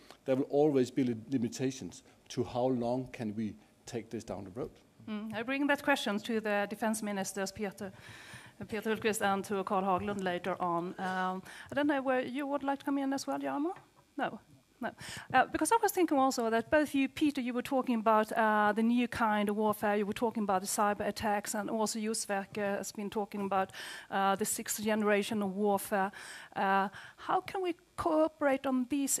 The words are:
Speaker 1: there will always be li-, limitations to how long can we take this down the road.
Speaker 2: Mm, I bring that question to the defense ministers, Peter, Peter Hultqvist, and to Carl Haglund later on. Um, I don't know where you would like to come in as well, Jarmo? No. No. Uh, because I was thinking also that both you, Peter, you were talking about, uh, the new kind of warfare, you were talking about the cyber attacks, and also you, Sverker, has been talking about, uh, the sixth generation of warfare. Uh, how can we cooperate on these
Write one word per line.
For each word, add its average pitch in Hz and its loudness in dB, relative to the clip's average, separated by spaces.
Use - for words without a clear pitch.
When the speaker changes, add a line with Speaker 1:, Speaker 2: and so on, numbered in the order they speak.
Speaker 1:
there 131 2
will 135 0
always 139 4
be 139 2
li-, 120 0
limitations 120 -2
to 123 -2
how 123 0
long 127 0
can 107 -6
we 107 -4
take 113 -8
this 107 -8
down 101 -8
the 98 -14
road. 120 -8
Speaker 2:
Mm, 214 -8
I 220 -4
bring 277 -2
that 277 2
question 240 2
to 220 -2
the 202 0
defense 220 -2
ministers, 196 -4
Peter, 196 -8
Peter 220 -4
Hultqvist, 214 0
and 196 2
to 196 -2
Carl 190 2
Haglund 196 2
later 180 -2
on. 175 -2
Um, 185 -2
I - -6
don't 285 2
know 285 2
where 254 2
you 277 -4
would 277 -2
like 277 -2
to - -12
come 285 0
in 269 0
as 277 -2
well, 277 -2
Jarmo? 277 -2
No. - -4
No. 233 -4
Uh, 254 6
because 311 2
I 453 6
was 392 2
thinking 320 2
also 254 2
that 226 0
both 302 4
you, 269 4
Peter, 285 0
you 240 -2
were 247 -2
talking 254 0
about, 214 4
uh, 214 4
the 226 2
new 240 4
kind 208 2
of 208 0
warfare, 208 2
you 208 2
were 196 -4
talking 226 -2
about 190 2
the 196 -8
cyber 208 0
attacks, 208 -2
and 208 -4
also 220 0
you, 214 -2
Sverker, 202 -2
has - -8
been 208 -6
talking 202 -4
about, 196 0
uh, 196 2
the 208 -2
sixth - -4
generation 208 2
of 190 -2
warfare. 202 0
Uh, 196 2
how - 0
can 381 -6
we 349 0
cooperate 311 2
on 254 2
these 277 0